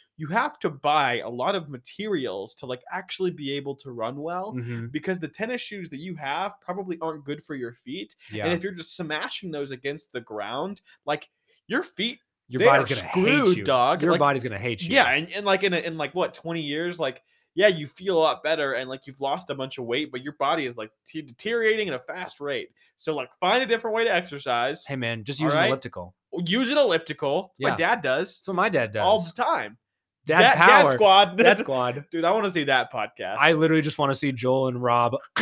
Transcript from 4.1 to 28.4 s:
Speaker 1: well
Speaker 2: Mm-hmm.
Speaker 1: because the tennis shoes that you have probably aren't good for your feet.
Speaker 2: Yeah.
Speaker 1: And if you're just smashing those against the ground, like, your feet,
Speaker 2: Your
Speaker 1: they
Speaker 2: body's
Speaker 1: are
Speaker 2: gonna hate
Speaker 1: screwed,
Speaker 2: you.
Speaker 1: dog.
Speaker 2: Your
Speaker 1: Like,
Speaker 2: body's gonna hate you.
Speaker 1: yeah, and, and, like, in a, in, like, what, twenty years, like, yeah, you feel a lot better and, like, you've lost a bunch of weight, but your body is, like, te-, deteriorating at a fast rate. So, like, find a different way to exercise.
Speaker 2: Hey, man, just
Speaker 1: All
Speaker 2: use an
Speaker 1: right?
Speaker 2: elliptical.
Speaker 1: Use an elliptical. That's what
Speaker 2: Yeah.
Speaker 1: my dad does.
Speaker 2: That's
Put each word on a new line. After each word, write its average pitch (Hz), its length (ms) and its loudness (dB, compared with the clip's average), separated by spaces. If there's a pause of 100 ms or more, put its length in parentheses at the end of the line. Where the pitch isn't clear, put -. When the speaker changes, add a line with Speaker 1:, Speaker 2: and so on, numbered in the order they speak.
Speaker 1:
well 175 380 -8
Speaker 2:
Mm-hmm. 120 340 -8
Speaker 1:
because 185 320 -4
the 160 80 -6
tennis 233 340 -6
shoes 190 280 -12
that 139 100 -12
you 175 160 -10
have 151 440 -6
probably 185 400 -8
aren't 156 240 -6
good 147 200 -8
for 156 100 -12
your 120 180 -8
feet. 131 420 -14 (160)
Speaker 2:
Yeah. 107 140 -6
Speaker 1:
And 170 80 0
if 175 100 -2
you're 190 120 -8
just 165 220 -12
smashing 170 560 -8
those 143 180 -6
against 139 420 -10
the 123 80 -8
ground, 117 640 -8 (240)
like, 147 240 -4 (360)
your 269 160 -2
feet, 233 360 -6 (300)
Speaker 2:
Your 123 100 -6
Speaker 1:
they 190 80 4
Speaker 2:
body's 139 260 6
Speaker 1:
are - 40 2
Speaker 2:
gonna - 120 -6
hate 185 140 0 (160)
Speaker 1:
screwed, 202 180 6
Speaker 2:
you. 104 80 -6
Speaker 1:
dog. 139 380 4
Speaker 2:
Your 160 100 4
Speaker 1:
Like, 170 80 4
Speaker 2:
body's 139 240 4
gonna 110 140 -6
hate 113 240 -4
you. 170 80 -6
Speaker 1:
yeah, 220 240 4
and, 156 180 -2
and, 202 140 -6
like, 190 160 4
in 196 100 2
a, 170 60 2
in, 160 180 -4
like, 143 180 -6
what, 175 200 -2
twenty 165 260 -8
years, 160 400 -6
like, 135 220 -4 (320)
yeah, 196 140 4
you 160 180 -2
feel 185 320 -2
a - 20 6
lot 151 220 2
better 147 320 0
and, 127 160 -6
like, 135 160 -12
you've 135 160 -12
lost 143 260 -4
a 143 60 -6
bunch 135 240 -8
of 123 80 -8
weight, 139 260 -4
but 127 100 -10
your 147 160 -12
body 160 280 0
is, 120 100 -10
like, 107 140 -12 (160)
te-, 160 160 -12
deteriorating 214 640 -2
at 147 60 -4
a 127 60 -6
fast - 380 -12
rate. 139 300 -6 (300)
So, 156 180 -4
like, 127 140 -8 (100)
find 214 220 2
a 254 40 -2
different 220 300 -2
way 226 80 0
to 233 100 2
exercise. 143 720 -4
Speaker 2:
Hey, 139 100 -6
man, 117 280 -6
just 135 160 -8
Speaker 1:
All 156 60 0
Speaker 2:
use 143 80 0
an 156 60 2
Speaker 1:
right? 175 80 4
Speaker 2:
elliptical. 98 460 -6 (320)
Speaker 1:
Use 226 240 0
an 294 80 -2
elliptical. 160 640 0 (140)
That's - 20 -20
what 135 80 -2
Speaker 2:
Yeah. 135 40 2
Speaker 1:
my 117 40 -2 (180)
dad 208 80 -4
does. 139 340 -2
Speaker 2:
That's - 120 -12